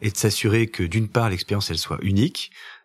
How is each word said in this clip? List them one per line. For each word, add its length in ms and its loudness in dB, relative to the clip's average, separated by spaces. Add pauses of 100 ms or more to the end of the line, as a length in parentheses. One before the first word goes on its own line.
et 100 -2
de 60 -6
s'assurer 500 2
que 160 -4
d'une 260 0
part 200 2
l'expérience 420 -2
elle 80 -4
soit 240 -4
unique, 480 0 (340)